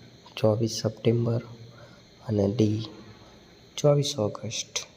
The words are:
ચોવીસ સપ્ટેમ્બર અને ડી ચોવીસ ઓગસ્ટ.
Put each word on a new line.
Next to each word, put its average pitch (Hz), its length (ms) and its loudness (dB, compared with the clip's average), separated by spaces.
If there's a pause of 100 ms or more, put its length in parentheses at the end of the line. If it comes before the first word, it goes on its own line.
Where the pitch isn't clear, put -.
(360)
ચોવીસ 110 440 0
સપ્ટેમ્બર 117 640 0 (840)
અને 101 200 2
ડી 110 360 2 (920)
ચોવીસ 143 420 2
ઓગસ્ટ. - 560 -4 (220)